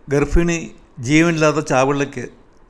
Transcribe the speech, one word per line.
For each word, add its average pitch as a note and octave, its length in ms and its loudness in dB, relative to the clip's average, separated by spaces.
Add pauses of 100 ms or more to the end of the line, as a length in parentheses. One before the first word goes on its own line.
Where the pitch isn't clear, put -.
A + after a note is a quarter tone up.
(100)
ഗർഭിണി E3 640 0 (280)
ജീവനില്ലാത്ത D#3 580 2
ചാവുകളിലേക്ക് C#3 720 -2 (420)